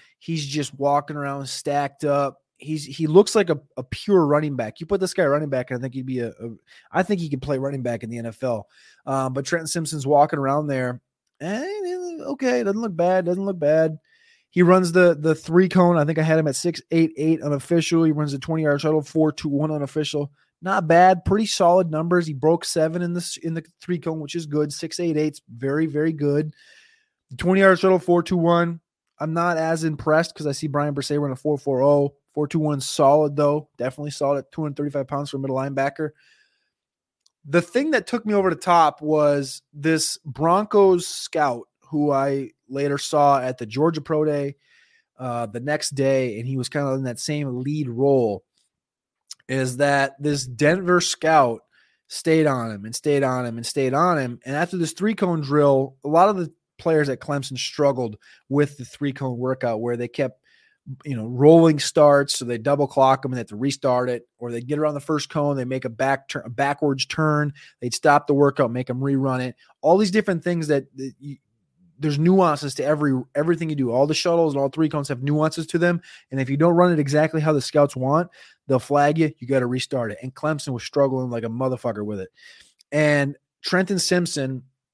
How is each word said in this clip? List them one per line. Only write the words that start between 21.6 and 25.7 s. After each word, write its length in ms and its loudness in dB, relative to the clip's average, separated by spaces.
numbers. 360 0
He 80 -8
broke 300 2
seven 360 -2
in 140 -4
this, 240 -8
in 160 -6
the 100 -8
three 180 -6
cone, 220 -6
which 140 -10
is 120 -6
good. 260 -2
Six 280 -10
eight 160 -2
eight's 240 -2
very, 300 -2